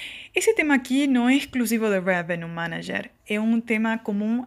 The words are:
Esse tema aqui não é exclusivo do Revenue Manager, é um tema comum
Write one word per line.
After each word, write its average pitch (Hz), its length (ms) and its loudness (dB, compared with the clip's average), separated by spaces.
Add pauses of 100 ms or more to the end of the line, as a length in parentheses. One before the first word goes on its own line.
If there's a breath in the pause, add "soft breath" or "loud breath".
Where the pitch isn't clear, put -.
(340 loud breath)
Esse 440 220 4
tema 311 200 4
aqui 262 320 0
não 247 220 4
é 262 60 6
exclusivo 233 520 0
do 190 140 2
Revenue 175 480 -2
Manager, 170 640 -6 (160)
é 214 120 -2
um 226 200 2
tema 226 380 0
comum 226 500 -2